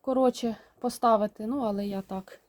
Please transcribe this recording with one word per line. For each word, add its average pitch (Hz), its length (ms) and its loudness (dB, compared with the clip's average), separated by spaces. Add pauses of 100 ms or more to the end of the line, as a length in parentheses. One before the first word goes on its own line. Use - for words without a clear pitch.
коротше, 247 560 0 (220)
поставити. 220 680 0
Ну, 277 140 -4
але 202 260 -2
я 196 160 -4
так. - 460 -12